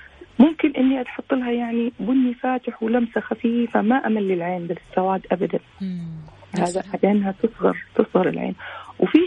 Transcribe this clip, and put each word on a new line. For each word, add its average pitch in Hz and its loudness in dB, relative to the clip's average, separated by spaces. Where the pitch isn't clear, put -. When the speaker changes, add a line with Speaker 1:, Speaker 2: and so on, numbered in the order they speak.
Speaker 1:
ممكن 311 4
إني 262 2
أحط - -8
لها 247 0
يعني 233 -2
بني 247 2
فاتح 247 -4
ولمسة 233 0
خفيفة، 233 0
ما 214 4
أمل 220 0
العين 175 -2
بالسواد 185 -2
أبدًا. 180 -2
Speaker 2:
مم. 180 -6
Speaker 1:
هذا 180 0
Speaker 2:
سلام. 180 -6
Speaker 1:
لأنها 196 2
تصغر، 185 -2
تصغر 185 2
العين. - -4
وفي 190 6